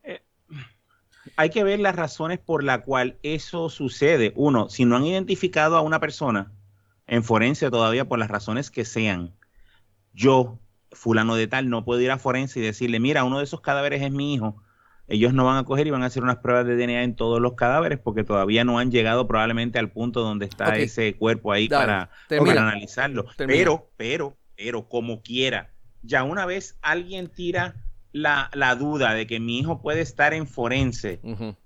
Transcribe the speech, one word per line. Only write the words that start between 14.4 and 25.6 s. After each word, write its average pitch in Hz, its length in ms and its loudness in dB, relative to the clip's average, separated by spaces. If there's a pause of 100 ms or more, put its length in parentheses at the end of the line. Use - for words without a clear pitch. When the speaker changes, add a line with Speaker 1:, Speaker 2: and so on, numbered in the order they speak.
Speaker 1:
Ellos 117 280 2
no 131 100 4
van 131 140 4
a 127 60 -2
coger 139 220 0
y 151 40 -2
van 131 120 0
a 127 40 0
hacer 123 160 -4
unas 123 160 0
pruebas 123 280 2
de 120 100 2
D 120 80 2
N 120 120 -2
A 120 60 -2
en 123 120 -2
todos 117 240 0
los 120 180 2
cadáveres 143 420 2
porque 107 260 -2
todavía 104 400 2
no 120 140 2
han 123 120 2
llegado 117 380 2
probablemente 117 500 0
al 107 140 -2
punto 117 300 -4
donde 104 240 -2
está 101 240 -4
Speaker 2:
Ok. 110 60 2
Speaker 1:
ese 110 420 -2
cuerpo 110 340 0
ahí 107 160 2
Speaker 2:
Dale, 139 180 4
Speaker 1:
para, 95 240 0 (160)
Speaker 2:
termina. 147 280 4
Speaker 1:
para 110 160 4
analizarlo. 110 560 -4 (100)
Speaker 2:
Termina. 139 220 0
Speaker 1:
Pero, 165 400 2
pero, 139 400 -6 (180)
pero 113 320 -8
como 117 320 -4
quiera, 120 540 -4 (260)